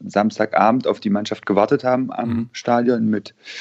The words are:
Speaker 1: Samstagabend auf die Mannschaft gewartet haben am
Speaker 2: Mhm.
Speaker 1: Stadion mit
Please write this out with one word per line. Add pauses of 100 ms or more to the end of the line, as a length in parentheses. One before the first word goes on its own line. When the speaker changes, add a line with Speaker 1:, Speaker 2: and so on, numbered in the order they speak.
Speaker 1:
Samstagabend
auf
die
Mannschaft
gewartet
haben
am
Speaker 2:
Mhm.
Speaker 1:
Stadion
mit (260)